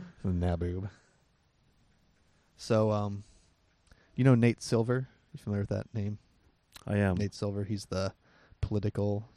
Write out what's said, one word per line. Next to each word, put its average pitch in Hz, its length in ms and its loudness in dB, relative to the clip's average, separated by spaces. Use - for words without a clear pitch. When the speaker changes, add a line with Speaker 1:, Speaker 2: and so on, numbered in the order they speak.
Speaker 1:
<laughs> - 160 -20
The 95 80 -2
Naboob. 87 580 -2
So, 110 300 4
um, 104 320 -2
you 127 100 4
know 131 100 10
Nate 117 260 4
Silver? 123 460 0
You - 60 -14
familiar 101 240 -2
with 98 60 -4
that 101 240 -4
name? 104 240 -4
Speaker 2:
I 104 120 -2
am. 98 180 2
Speaker 1:
Nate 98 180 -2
Silver, 101 300 -6
he's 101 220 -6
the 95 280 -4
political 104 760 -2